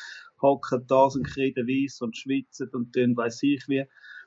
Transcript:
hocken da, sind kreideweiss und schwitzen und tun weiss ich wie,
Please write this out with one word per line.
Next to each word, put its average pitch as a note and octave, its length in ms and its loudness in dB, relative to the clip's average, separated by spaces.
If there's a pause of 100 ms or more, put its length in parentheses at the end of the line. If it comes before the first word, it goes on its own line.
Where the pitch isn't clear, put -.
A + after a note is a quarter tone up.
(400)
hocken C3 460 2
da, C3+ 240 6
sind C3 160 -4
kreideweiss C3+ 760 -2
und A2+ 140 -6
schwitzen C3+ 580 -6
und B2 200 -6
tun B2 240 2
weiss A#2 240 -4
ich C#3+ 260 0
wie, C3+ 180 0 (420)